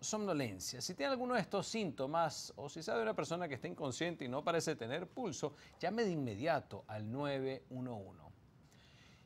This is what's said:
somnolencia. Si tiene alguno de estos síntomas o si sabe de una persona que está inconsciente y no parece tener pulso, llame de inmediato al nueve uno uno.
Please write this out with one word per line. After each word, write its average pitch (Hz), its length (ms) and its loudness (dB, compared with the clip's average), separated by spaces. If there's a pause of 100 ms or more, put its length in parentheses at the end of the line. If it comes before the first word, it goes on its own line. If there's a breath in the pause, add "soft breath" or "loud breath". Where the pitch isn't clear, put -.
somnolencia. 139 800 0
Si 185 120 -4
tiene 277 180 0
alguno 247 200 2
de 240 80 4
estos 185 260 0
síntomas 160 920 2
o 135 120 -6
si 165 140 -8
sabe 233 160 0
de 226 60 4
una 220 120 2
persona 170 320 0
que 139 60 -4
está 147 140 -4
inconsciente 160 580 -2
y - 20 -2
no 131 160 0
parece 165 320 4
tener 135 300 -2
pulso, 175 480 -2 (260 soft breath)
llame 214 240 2
de 196 60 4
inmediato 131 800 0
al 107 220 -4
nueve 135 600 0
uno 127 260 -4
uno. 92 240 -10 (1040 soft breath)